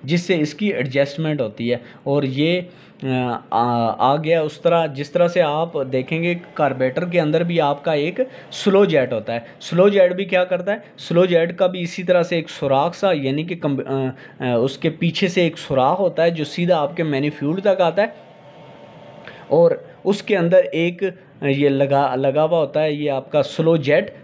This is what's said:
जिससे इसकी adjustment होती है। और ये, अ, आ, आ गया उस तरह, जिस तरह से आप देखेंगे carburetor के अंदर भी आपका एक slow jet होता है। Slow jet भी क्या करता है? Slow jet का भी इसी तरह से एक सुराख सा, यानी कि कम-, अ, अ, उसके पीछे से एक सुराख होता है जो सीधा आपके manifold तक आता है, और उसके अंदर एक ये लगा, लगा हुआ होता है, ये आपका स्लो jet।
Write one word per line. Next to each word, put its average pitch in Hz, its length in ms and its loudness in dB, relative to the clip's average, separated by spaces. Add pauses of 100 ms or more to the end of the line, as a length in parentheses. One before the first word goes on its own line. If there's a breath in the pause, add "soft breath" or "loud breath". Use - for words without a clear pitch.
जिससे 175 320 0
इसकी 156 340 -2
adjustment 139 680 -2
होती 117 280 -4
है। 120 140 -2 (240 loud breath)
और 143 180 0
ये, 165 440 -2 (360 loud breath)
अ, - 20 -6 (460)
आ, 113 100 2 (240)
आ 127 300 2
गया 160 260 0
उस 151 200 -6
तरह, 165 240 2
जिस 143 280 -8
तरह 175 140 4
से 175 120 0
आप 160 360 0
देखेंगे 143 580 -2 (220)
carburetor 135 540 0
के 170 80 2
अंदर 160 260 0
भी 170 140 0
आपका 147 360 0
एक 180 340 -2 (220 loud breath)
slow 196 360 2
jet 135 260 0
होता 113 200 -6
है। 117 140 -6 (140 loud breath)
Slow 185 300 4
jet 185 220 4
भी 190 120 -4
क्या 180 200 0
करता 180 280 -4
है? 226 120 -6 (140 loud breath)
Slow 175 280 2
jet 175 260 2
का 185 140 0
भी 180 140 -2
इसी 175 240 -8
तरह 180 180 4
से 170 160 -2
एक 160 100 -6
सुराख 143 460 0
सा, 190 180 0
यानी 143 320 -2
कि 175 120 -8
कम-, 143 240 -4
अ, 135 280 -4 (320 loud breath)
अ, 123 180 0
उसके 135 320 -2
पीछे 170 380 -2
से 175 180 0
एक 165 120 -4
सुराख 139 400 0
होता 175 240 0
है 170 80 4
जो 160 140 -4
सीधा 175 340 0
आपके 151 240 -2
manifold 147 580 -2
तक 190 200 2
आता 175 220 2
है, 220 140 -4 (1300 loud breath)
और 165 420 2 (120)
उसके 202 300 -2
अंदर 175 240 4
एक 175 600 0 (240 loud breath)
ये 143 260 2
लगा, 139 460 2
लगा 139 280 2
हुआ 165 160 2
होता 151 220 0
है, 156 140 0
ये 147 140 -4
आपका 139 340 -2
स्लो 165 340 2
jet। 147 480 0